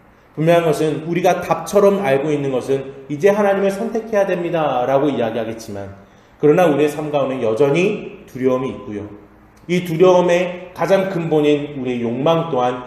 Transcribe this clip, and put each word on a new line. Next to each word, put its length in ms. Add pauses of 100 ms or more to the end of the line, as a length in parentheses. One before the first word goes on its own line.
(340)
분명한 300
것은 400
우리가 360
답처럼 640
알고 260
있는 220
것은 560
"이제 220
하나님을 400
선택해야 560
됩니다"라고 800
이야기하겠지만 880 (420)
그러나 280
우리의 240
삶 200
가운데 320
여전히 840
두려움이 420
있고요. 400 (580)
이 180
두려움의 880
가장 340
근본인 720
우리의 240
욕망 480
또한 360